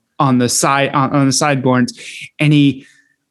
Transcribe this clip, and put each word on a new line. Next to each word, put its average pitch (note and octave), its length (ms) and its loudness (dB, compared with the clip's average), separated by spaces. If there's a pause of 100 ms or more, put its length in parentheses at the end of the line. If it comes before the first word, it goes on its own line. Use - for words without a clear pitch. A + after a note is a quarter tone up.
<laughs> - 100 -20
on C3 200 0
the B2 100 0
side, C#3 420 -2
on, C#3 240 -2
on C#3 120 2
the C3+ 60 0
sideboards. B2+ 640 0 (440)
And D3+ 120 2
he C#3+ 340 2 (440)